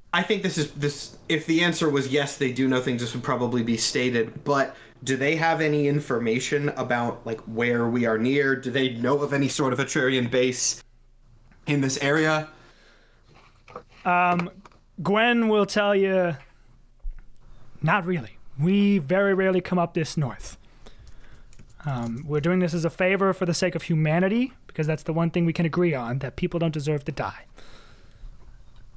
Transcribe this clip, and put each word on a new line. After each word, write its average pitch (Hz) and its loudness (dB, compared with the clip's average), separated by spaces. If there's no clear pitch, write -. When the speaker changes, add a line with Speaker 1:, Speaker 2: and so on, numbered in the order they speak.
Speaker 1:
I 175 2
think 196 0
this 175 0
is, 147 0
this, - -4
if 160 0
the 165 4
answer 170 2
was 139 0
yes, 139 0
they 131 0
do 127 2
know 131 4
things, 123 -2
this 117 -4
would 120 -6
probably 123 0
be 117 0
stated, 120 0
but 139 0
do 131 0
they 143 0
have 160 2
any 147 2
information 143 0
about, 120 -4
like, 117 -6
where 117 0
we 120 0
are 110 2
near? 135 2
Do 127 -6
they 131 0
know 123 0
of 139 -2
any 139 2
sort 131 0
of 123 -2
Etrurian 131 0
base 127 0
in 147 2
this 135 0
area? 156 2
Speaker 2:
Um, 175 2
Gwen 226 4
will 214 4
tell 202 2
you, 190 2
"Not 170 2
really. 170 -4
We 202 4
very 190 2
rarely 185 2
come 180 0
up 170 -2
this 160 -2
north. 123 -6
Um, 123 -6
we're 147 0
doing 175 2
this 175 0
as 165 0
a 170 0
favor 190 2
for 185 -2
the 170 0
sake 180 0
of 160 -6
humanity, 180 2
because - -4
that's 156 -2
the 165 -4
one 165 0
thing 175 0
we 165 2
can 170 0
agree 170 2
on, 139 -4
that 135 -8
people 175 -2
don't 165 0
deserve 147 -2
to 160 -4
die. 107 -8